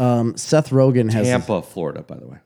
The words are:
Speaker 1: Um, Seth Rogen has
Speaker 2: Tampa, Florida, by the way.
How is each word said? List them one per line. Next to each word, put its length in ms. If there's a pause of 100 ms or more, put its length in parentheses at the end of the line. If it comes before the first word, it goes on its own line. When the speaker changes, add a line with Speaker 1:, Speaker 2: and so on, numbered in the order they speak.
Speaker 1:
Um, 360
Seth 340
Rogen 420
has 160
Speaker 2:
Tampa, 340
Florida, 400
by 140
the 100
way. 200